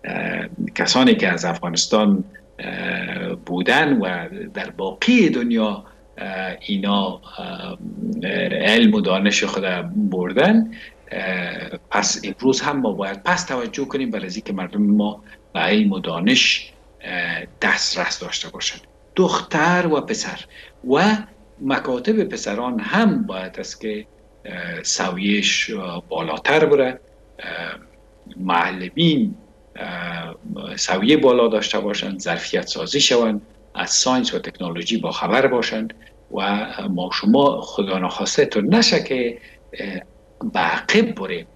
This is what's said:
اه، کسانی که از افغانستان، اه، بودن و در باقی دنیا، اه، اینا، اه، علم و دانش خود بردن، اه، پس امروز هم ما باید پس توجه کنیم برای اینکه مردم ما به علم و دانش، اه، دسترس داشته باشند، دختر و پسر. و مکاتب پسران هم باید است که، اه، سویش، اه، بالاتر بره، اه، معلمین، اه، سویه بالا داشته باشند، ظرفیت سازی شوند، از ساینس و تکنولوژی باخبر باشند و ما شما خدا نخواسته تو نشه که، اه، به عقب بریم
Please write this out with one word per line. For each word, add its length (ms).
اه، 440
کسانی 400
که 140
از 160
افغانستان، 800
اه، 760
بودن 640
و 300
در 160
باقی 580
دنیا، 560
اه، 420
اینا، 600
اه، 400
علم 420
و 60
دانش 440
خود 200
بردن، 760
اه، 580
پس 340
امروز 360
هم 200
ما 120
باید 300
پس 220
توجه 400
کنیم 260
برای 220
اینکه 200
مردم 300
ما 400
به 80
علم 320
و 60
دانش، 720
اه، 420
دسترس 580
داشته 280
باشند، 320
دختر 680
و 140
پسر. 380
و 260
مکاتب 640
پسران 560
هم 420
باید 380
است 200
که، 260
اه، 380
سویش، 880
اه، 380
بالاتر 560
بره، 360
اه، 360
معلمین، 1000
اه، 580
سویه 400
بالا 320
داشته 320
باشند، 400
ظرفیت 460
سازی 340
شوند، 420
از 160
ساینس 440
و 40
تکنولوژی 580
باخبر 500
باشند 480
و 320
ما 240
شما 480
خدا 380
نخواسته 460
تو 160
نشه 420
که، 360
اه، 280
به 80
عقب 540
بریم 420